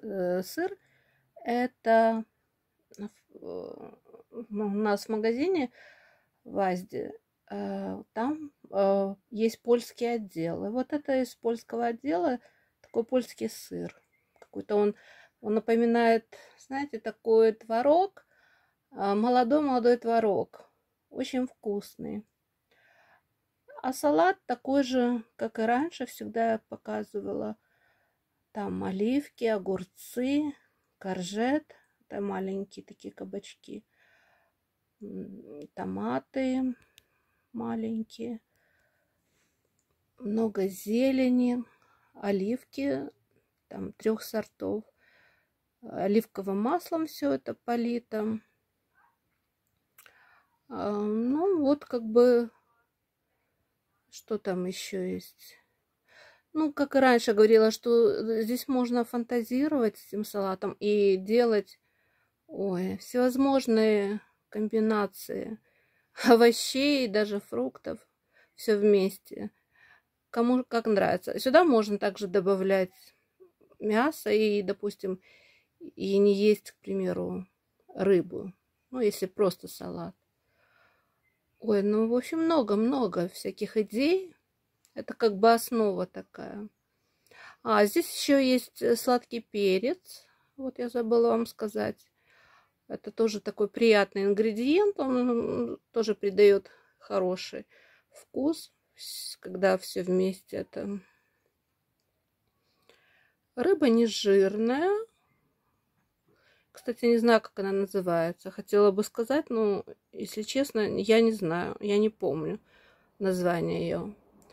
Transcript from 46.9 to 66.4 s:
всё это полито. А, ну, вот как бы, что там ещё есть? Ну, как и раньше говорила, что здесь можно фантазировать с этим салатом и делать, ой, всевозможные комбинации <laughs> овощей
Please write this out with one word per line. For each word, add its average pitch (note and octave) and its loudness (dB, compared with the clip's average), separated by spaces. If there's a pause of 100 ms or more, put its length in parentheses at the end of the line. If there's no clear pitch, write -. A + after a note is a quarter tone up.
всё C#4+ -4
это A#3+ -6
полито. A#3 -6 (2250)
А, G#3 -4
ну, C4 0
вот C#4+ 2
как A#3 -6
бы, A#3+ 4 (1600)
что - -10
там F3+ -6
ещё F#3 -8
есть? - -10 (960)
Ну, D#4 0
как C#4+ -2
и - 6
раньше B3 4
говорила, A3 6
что A3+ 0
здесь B3 -4
можно B3 0
фантазировать B3 -2
с - -20
этим G#3 -6
салатом G3 -4
и G3+ 4
делать, G#3+ 0 (720)
ой, F#3+ -4
всевозможные B3 2 (280)
комбинации G#3+ -4 (560)
<laughs> - -10
овощей B3+ 4